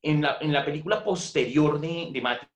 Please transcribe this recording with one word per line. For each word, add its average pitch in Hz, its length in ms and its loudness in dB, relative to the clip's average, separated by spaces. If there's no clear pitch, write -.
en 151 220 2
la, 139 180 0
en 151 120 -2
la 139 120 2
película 156 400 -2
posterior 147 720 2
de, 165 320 -6
de 135 120 -4
Matrix 123 340 -2